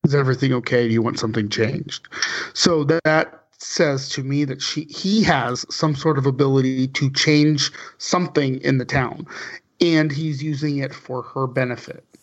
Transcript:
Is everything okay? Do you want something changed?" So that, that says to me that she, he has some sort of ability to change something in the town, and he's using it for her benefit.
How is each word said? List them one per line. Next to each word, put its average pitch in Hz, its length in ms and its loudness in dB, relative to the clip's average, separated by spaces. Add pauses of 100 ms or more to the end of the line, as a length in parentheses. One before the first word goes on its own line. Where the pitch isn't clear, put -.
Is 143 120 4
everything 131 380 2
okay? 120 340 0
Do 113 60 2
you 113 100 2
want 117 160 -2
something 110 280 -2
changed?" - 600 -4 (480)
So 165 300 2
that, 160 180 0
that - 400 0 (160)
says 139 500 0
to 139 140 -6
me 139 220 0
that 135 180 -6
she, - 220 -6
he 208 380 0
has 123 460 2
some 156 260 0
sort 151 220 0
of 135 80 0
ability 131 640 2
to 135 220 -2
change 151 600 4 (280)
something 147 600 0
in 135 180 2
the 123 60 -2
town, 135 420 -4 (520)
and 160 320 4
he's 147 300 -4
using 147 380 -2
it 135 140 -6
for 127 280 -8
her 135 240 -4
benefit. 127 580 -6 (200)